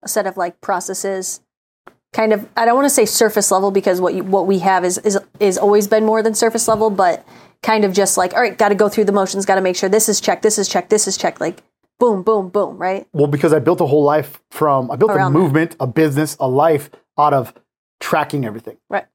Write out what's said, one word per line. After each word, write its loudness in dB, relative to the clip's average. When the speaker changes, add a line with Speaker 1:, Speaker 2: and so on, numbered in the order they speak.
Speaker 1:
A -16
set -4
of, -8
like, -6
processes, -8
kind 0
of, -2
I 0
don't 4
wanna 2
say 4
surface 0
level 2
because 0
what 0
you, -6
what 0
we 2
have 0
is, -2
is, 0
is 0
always 2
been 2
more 0
than 0
surface -2
level, 2
but 0
kind 2
of 0
just 0
like, -2
"All 0
right, -2
gotta 2
go 2
through 0
the 0
motions, -2
gotta 2
make -2
sure -2
this 2
is -2
checked, -2
this 2
is -2
checked, -2
this 2
is -6
checked," -6
like, -8
boom, 0
boom, 0
boom, -4
right? -6
Speaker 2:
Well, 2
because 2
I 4
built 2
a 0
whole 2
life 0
from, 0
I -8
built 2
Speaker 1:
Around 2
Speaker 2:
a 0
Speaker 1:
that. 6
Speaker 2:
movement, 0
a -4
business, 0
a -2
life 0
out 4
of -2
tracking -4
everything. -14
Speaker 1:
Right. -6